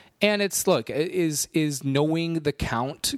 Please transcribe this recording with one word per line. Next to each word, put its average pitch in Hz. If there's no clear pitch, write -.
and 208
it's, -
look, 175
i-, 113
is, 160
is 147
knowing 160
the 147
count -